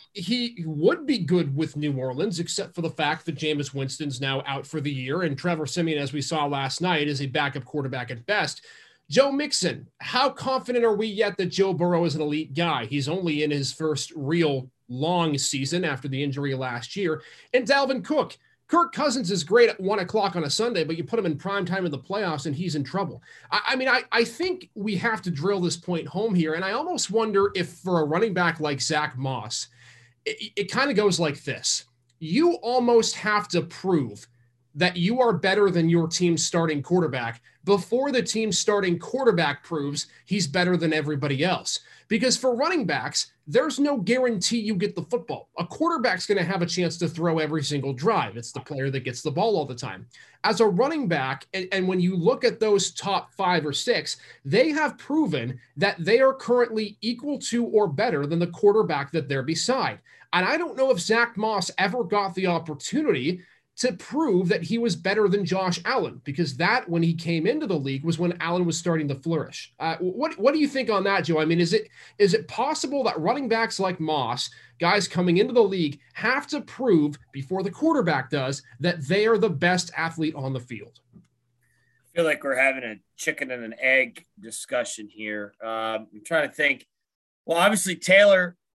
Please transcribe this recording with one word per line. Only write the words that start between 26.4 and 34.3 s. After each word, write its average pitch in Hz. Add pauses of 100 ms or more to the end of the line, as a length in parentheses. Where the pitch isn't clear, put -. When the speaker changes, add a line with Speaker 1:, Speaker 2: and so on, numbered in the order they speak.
Speaker 1:
And 180
I 190
almost 302
wonder 202
if 180
for 175
a 151
running 180
back 170
like 147
Zach 151
Moss, 127 (580)
it, -
it 196
kinda 269
goes 202
like 151
this. - (340)
You 247 (100)
almost 240
have 208
to 175
prove 143 (500)